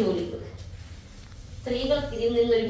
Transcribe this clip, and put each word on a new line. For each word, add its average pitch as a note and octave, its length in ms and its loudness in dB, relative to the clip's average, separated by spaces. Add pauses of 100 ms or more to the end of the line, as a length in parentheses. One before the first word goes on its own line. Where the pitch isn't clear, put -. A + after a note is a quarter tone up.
ജോലികൾ. - 420 0 (1160)
സ്ത്രീകൾക്ക് C4 580 0
ഇതിൽ A#3 220 2
നിന്നൊരു A3+ 280 6